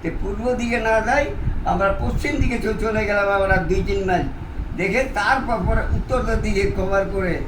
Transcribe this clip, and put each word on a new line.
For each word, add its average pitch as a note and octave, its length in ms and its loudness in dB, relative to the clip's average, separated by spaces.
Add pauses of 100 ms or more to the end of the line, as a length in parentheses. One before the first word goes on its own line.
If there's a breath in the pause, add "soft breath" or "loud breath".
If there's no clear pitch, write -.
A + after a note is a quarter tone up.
তো E3 60 -2 (120)
পূর্ব G#3+ 320 -2
দিকে A#3 260 0
না A3 220 2
যাই, C4 240 2 (400)
আমরা F#3 340 2
পশ্চিম D4 360 -2
দিকে B3 240 2
চ-, A3 220 -2
চলে G#3+ 240 0
গেলাম G3+ 240 2
আমরা F#3+ 280 2
দুই F3 280 0
তিন G3 220 -2
মাইল F3 160 2 (540)
দেখে, F#3 260 0 (100)
তারপর A#3 440 0 (100)
পরে A3 280 2
উত্তর A3+ 460 0
দিকে G3 360 2
কভার G3 360 2
করে F#3 340 0